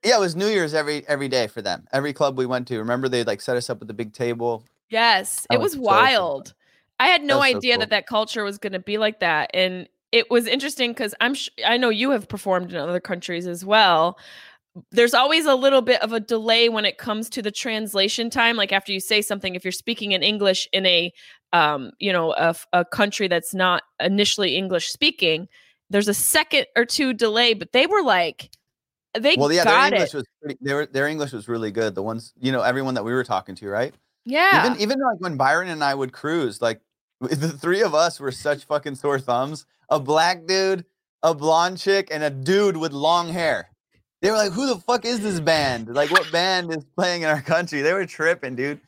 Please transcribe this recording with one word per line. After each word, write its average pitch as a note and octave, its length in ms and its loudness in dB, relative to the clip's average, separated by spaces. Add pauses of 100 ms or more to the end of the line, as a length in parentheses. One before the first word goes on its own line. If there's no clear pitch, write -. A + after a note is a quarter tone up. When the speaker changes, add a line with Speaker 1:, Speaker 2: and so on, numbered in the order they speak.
Speaker 1:
Yeah, A#3 140 4
it - 20 4
was E3+ 160 0
New F#3+ 100 -2
Year's F#3 280 0
every, D3 340 -2
every C#3 180 -2
day B2 220 0
for A2+ 140 -12
them. F2+ 300 -6
Every C3+ 200 -2
club C3+ 260 0
we B2+ 80 0
went B2 220 -4
to. A#2+ 100 -4
Remember, B2 300 -2
they, B2 160 0
like, G#2 160 -2
set B2+ 160 -2
us A#2+ 120 -4
up A2+ 120 -6
with A2 80 -18
the A2 60 -12
big G#2+ 180 -8
table? A#2+ 500 -4 (260)
Speaker 2:
Yes, A3 600 0
Speaker 1:
That - 60 2
Speaker 2:
it - 40 2
Speaker 1:
was F#4 160 -2
Speaker 2:
was C4 80 -8
Speaker 1:
so G3+ 60 2
fun. G3 140 6
Speaker 2:
wild. F3+ 500 0 (460)
I C#4 80 4
had E4+ 140 4
no C#4+ 120 0
Speaker 1:
That C#4 60 4
was C4+ 100 4
so A3+ 60 0
Speaker 2:
idea A#3+ 180 2
Speaker 1:
cool. A#3 60 0
Speaker 2:
that G#3+ 100 -4
that G3+ 160 0
culture A3 380 -2
was G3+ 140 -6
gonna F#3+ 200 -6
be G#3 200 -4
like G#3+ 200 0
that. D#3+ 340 0
And F#3 360 -2 (240)
it - 180 2
was A#3+ 160 4
interesting C4 480 -2
'cause G#3+ 260 -6
I'm B3+ 140 2
sh-, - 140 -8 (180)
I A#3 100 4
know B3+ 140 2
you A3+ 220 0
have G#3+ 160 -2
performed F#3 440 -2
in E3+ 60 -6
other F3 220 -2
countries F3 480 -8
as F3 160 -10
well. F#3+ 520 4 (760)
There's A#3+ 220 4
always D4+ 320 4
a C#4 100 6
little C4+ 260 4
bit B3 200 2
of A3 100 -4
a A3+ 80 -2
delay A3+ 480 2
when G#3+ 160 0
it F#3+ 140 -2
comes A3 320 -6
to B3 120 -8
the G#3 80 -4
translation G#3+ 800 -2
time. A#3 260 2
Like, G3 160 -2
after G3 200 -2
you F#3+ 80 -4
say G#3+ 220 0
something, G3 340 -6
if F3+ 80 -10
you're F#3 80 -4
speaking A3 400 -6
in F#3+ 100 0
English G3+ 500 0
in F#3+ 140 0
a, F3 260 2 (400)
um, D3+ 460 2
you G3 140 -2
know, E3 220 2
a E3 160 2
f-, - 220 -8
a F3 120 4
country G3+ 440 -2
that's E3+ 260 -2
not F#3 280 2 (160)
initially G3 580 0
English F#3 360 -2
speaking, F3 560 0 (420)
there's G3+ 180 2
a G3+ 60 0
second - 520 0 (100)
or A#3 80 4
two C4 280 -2
delay, A3+ 420 2
but F3 180 -10
they C4+ 140 4
were, G4 160 2
like, F#3 480 0 (680)
they C#4+ 180 4
Speaker 1:
Well, C#4+ 160 2
yeah, E4+ 120 4
their G3+ 100 6
Speaker 2:
got C4+ 180 6
Speaker 1:
English F3+ 220 0
Speaker 2:
it. - 40 -6
Speaker 1:
was B2 60 -6 (180)
pretty, D3 180 -10
they C#3 140 -4
were, D3 120 -2
their C3+ 220 -2
English D3 240 -4
was A2 160 -12
really A2+ 220 -4
good. G#2+ 240 -2
The F#2+ 80 -4
ones, A2+ 380 -8
you B2+ 120 -2
know, B2 100 0
everyone C3 320 0
that G#2 100 -4
we A#2 80 -4
were B2+ 120 0
talking G2 320 -6
to, G2+ 120 -12
right? A2+ 260 -4 (300)
Speaker 2:
Yeah. D#4 420 2
Speaker 1:
Even, B3 140 -2
even, A#3 200 0
like, A#3+ 200 -2
when F3 160 -6
Byron D3+ 320 2
and D#3 140 -6
I C#3 120 0
would C3 180 -6
cruise, D3 500 -4
like, A2+ 180 -2 (200)
<laughs> - 200 -20
w-, B2+ 160 -4
the D3+ 140 -2
three F3 320 0
of E3+ 120 0
us E3 260 2
were C#3 120 -6
such D3 340 -4
fucking D3 300 -4
sore C#3+ 240 -2
thumbs. C3 460 -4 (240)
A D#3 80 2
black D#3+ 480 0
dude, F#3+ 380 0 (380)
a E3 120 2
blonde D#3+ 440 2
chick, G3 320 0
and D3+ 120 -6
a D3 80 0
dude F3+ 460 0
with D#3+ 160 -4
long E3 380 0
hair. D#3+ 400 -2 (500)
They F#3+ 100 2
were A3 60 2
like, G#3 160 2
"Who B3+ 140 -2
the B3 140 0
fuck A#3+ 240 -2
is A#3 160 -2
this G3 200 -2
band? C3+ 540 0
Like, C#3+ 160 2
what D#3+ 200 0
band F3 420 0
is D#3 120 -6 (120)
playing F3 260 -2
in D#3 60 0
our D3+ 120 2
country?" D#3+ 420 -2
They D#3 120 4
were G3 120 -2
tripping, D#3 500 -2
dude. C#3+ 320 -4